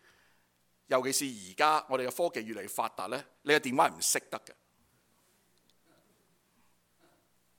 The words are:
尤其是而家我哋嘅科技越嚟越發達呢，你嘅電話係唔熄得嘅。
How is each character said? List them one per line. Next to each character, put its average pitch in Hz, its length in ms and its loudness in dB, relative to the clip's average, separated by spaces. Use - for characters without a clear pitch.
尤 131 160 2
其 135 80 -2
是 113 400 -4
而 - 40 -20
家 151 320 4
我 131 120 0
哋 127 80 -2
嘅 - 20 -4
科 170 240 -2
技 110 140 -6
越 110 80 -8
嚟 101 80 -8
越 101 40 -10
發 113 220 -2
達 - 160 -8
呢， 127 200 -6
你 143 100 4
嘅 151 60 6
電 131 180 0
話 160 120 8
係 - 40 -2
唔 82 80 -16
熄 - 180 0
得 - 80 -8
嘅。 - 120 -18